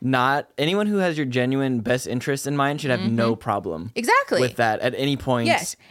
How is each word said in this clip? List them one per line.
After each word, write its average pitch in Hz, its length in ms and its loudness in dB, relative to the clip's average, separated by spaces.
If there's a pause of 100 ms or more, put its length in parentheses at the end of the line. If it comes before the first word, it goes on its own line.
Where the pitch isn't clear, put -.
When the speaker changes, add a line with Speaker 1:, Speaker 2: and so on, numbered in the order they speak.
Speaker 1:
not, 131 560 2
anyone 185 300 0
who 208 120 0
has 175 180 0
your 151 100 0
genuine 127 540 0
best 123 260 -2
interest 127 400 -4
in 143 100 -2
mind 143 240 0
should 143 120 -2
have 120 100 0
no 117 300 2
Speaker 2:
Mm-hmm. 110 80 -4
Speaker 1:
problem 95 560 -4
Speaker 2:
Exactly. 320 440 2
Speaker 1:
with 127 160 0
that 113 240 2
at 123 160 0
any 139 200 0
point. 123 320 0
Speaker 2:
Yes. - 260 0 (160)